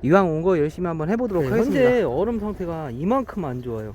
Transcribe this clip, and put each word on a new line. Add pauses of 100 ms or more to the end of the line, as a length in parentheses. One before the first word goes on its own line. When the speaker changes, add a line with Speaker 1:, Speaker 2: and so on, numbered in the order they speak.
Speaker 1:
이왕
온
거
열심히
한번
해보도록
Speaker 2:
네,
Speaker 1:
하겠습니다.
Speaker 2:
현재
Speaker 1:
얼음
상태가
이만큼
안
좋아요.